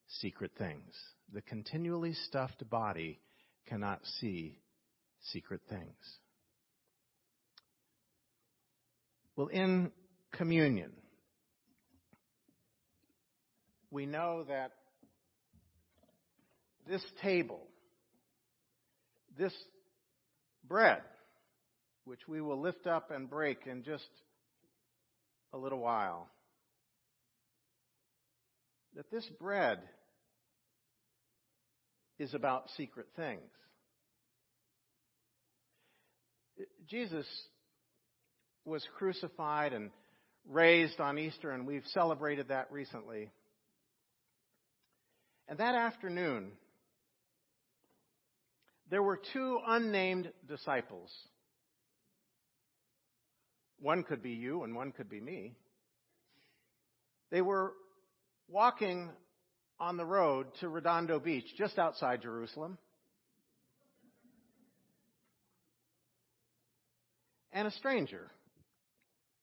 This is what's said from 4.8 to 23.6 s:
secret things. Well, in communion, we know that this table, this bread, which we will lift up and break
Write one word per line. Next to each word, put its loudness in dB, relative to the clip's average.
secret -10
things. -12
Well, 0
in 4
communion, 4
we -4
know -2
that -4
this -4
table, 0
this -2
bread, 8
which -16
we -6
will -2
lift -2
up 2
and -8
break 0